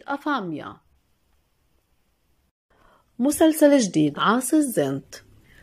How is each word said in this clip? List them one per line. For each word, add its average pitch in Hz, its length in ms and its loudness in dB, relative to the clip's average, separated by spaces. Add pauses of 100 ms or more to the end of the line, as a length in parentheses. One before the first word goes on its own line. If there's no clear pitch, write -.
أفاميا. 196 680 -8 (2500)
مسلسل 294 580 4
جديد، 151 420 0
عاصي 226 360 0
الزنت. 151 600 -2 (480)